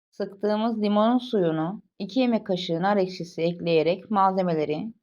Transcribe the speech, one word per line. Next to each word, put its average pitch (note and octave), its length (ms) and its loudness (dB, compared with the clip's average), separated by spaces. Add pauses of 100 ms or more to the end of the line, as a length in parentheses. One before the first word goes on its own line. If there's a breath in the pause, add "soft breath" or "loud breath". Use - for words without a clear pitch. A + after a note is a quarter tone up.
(120)
Sıktığımız G#3+ 720 -2
limonun G#3 360 4
suyunu, F3+ 640 0 (180)
iki G3+ 200 -4
yemek A#3 280 0
kaşığı F3 340 -2
nar G3+ 160 2
ekşisi F#3 440 -4
ekleyerek E3+ 680 0
malzemeleri F#3 920 0